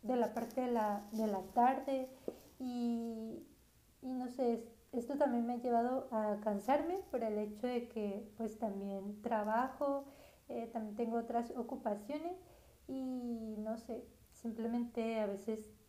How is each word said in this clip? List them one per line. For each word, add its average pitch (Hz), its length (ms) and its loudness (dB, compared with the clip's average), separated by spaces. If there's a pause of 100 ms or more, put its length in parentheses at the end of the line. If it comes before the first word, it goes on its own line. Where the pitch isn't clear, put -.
de 247 140 2
la 233 180 4
parte 240 280 -2
de 247 100 2
la, 208 300 2 (100)
de 220 140 2
la 196 140 2 (140)
tarde 262 540 4 (500)
y, 233 840 -2 (600)
y 254 100 -4
no 254 160 -2
sé, 240 260 2
es-, 220 140 -6 (240)
esto 269 240 -2
también 240 300 4
me 240 80 0
ha 240 80 -4
llevado 240 500 4
a 214 300 2
cansarme 285 560 2 (120)
por 233 120 0
el 214 160 0
hecho 214 280 -2
de 240 220 0
que, 208 480 -4
pues, 220 220 -4
también 196 640 -4
trabajo, 247 840 2 (440)
eh, 233 240 -4
también 214 240 -4
tengo 233 220 0
otras 233 380 0
ocupaciones 269 800 -4 (500)
y 240 720 -4
no 220 200 -2
sé, - 260 -6 (280)
simplemente 226 880 0
a 214 60 4
veces 214 440 -2 (180)